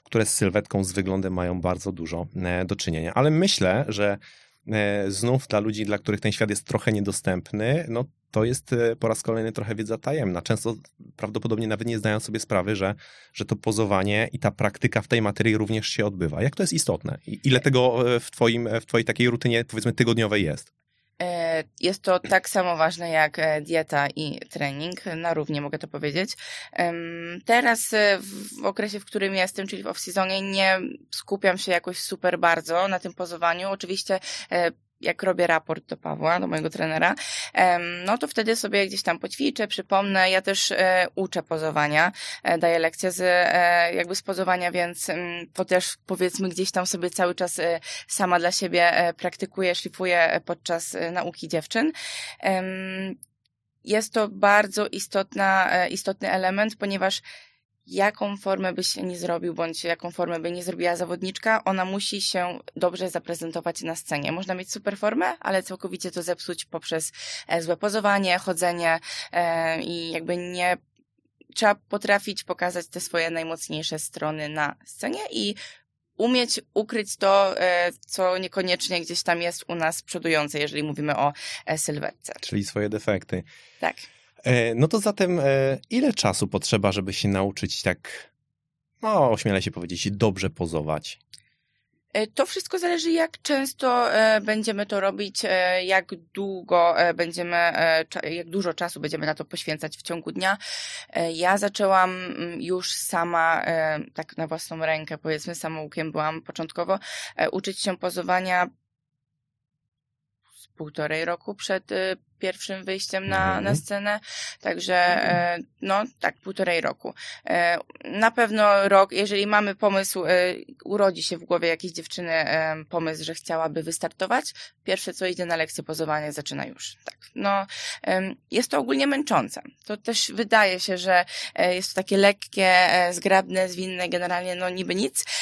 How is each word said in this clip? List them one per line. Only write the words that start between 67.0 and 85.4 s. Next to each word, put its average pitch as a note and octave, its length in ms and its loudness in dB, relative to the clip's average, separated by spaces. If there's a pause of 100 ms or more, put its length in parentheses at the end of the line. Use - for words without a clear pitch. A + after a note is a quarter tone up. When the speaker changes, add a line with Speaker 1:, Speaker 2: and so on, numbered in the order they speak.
Speaker 2:
e, E3+ 140 0
złe E3+ 160 -2
pozowanie, G3+ 600 2
chodzenie, F3 640 0 (320)
e, E3 500 0
i E3 300 -6
jakby E3 260 -4
nie, F3+ 400 0 (800)
trzeba G#3 200 4
potrafić G3+ 680 -2
pokazać F3+ 440 -4
te - 120 -10
swoje E3 320 -2
najmocniejsze E3 680 -6
strony D#3 500 -4
na D3+ 260 -2 (100)
scenie E4 360 -6 (100)
i G#3 240 -2 (600)
umieć A#3+ 440 0 (120)
ukryć G#3+ 440 -2
to, G3 440 4
e, F3 300 4 (160)
co F#3 300 0
niekoniecznie F3+ 640 -2
gdzieś E3+ 220 -4
tam E3+ 180 2
jest E3+ 260 -4
u E3+ 80 -4
nas E3 260 -2
przodujące, D#3 580 0
jeżeli D3 240 -2
mówimy D3 340 -2
o, C#3+ 160 2 (320)
e, D#3+ 120 -2
sylwetce. - 640 -6
Speaker 1:
Czyli G#2 240 -2
swoje G#2 240 -4
defekty. G2 540 -2 (360)
Speaker 2:
Tak. - 160 -2 (480)
Speaker 1:
E, A#2 320 2
no C#3 120 4
to A3 120 0
zatem, F#3+ 400 2
e, C#3 40 2 (460)